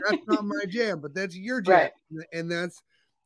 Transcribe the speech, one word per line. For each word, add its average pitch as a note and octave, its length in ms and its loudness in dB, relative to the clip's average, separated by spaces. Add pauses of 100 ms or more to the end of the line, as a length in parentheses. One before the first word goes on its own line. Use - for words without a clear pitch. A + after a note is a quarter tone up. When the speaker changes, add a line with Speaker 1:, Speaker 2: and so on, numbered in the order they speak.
Speaker 1:
that's - 220 0
not A3 180 0
my G3+ 200 -4
Speaker 2:
<laughs> F#3+ 40 -6
Speaker 1:
jam, G#3 300 -2
but C#3+ 160 -10
that's F#3 200 -4
your A3+ 260 -4
jam. F3 280 6 (220)
Speaker 2:
Right. D#3+ 200 -12
Speaker 1:
And E3 200 -6
that's, F3 320 -4 (420)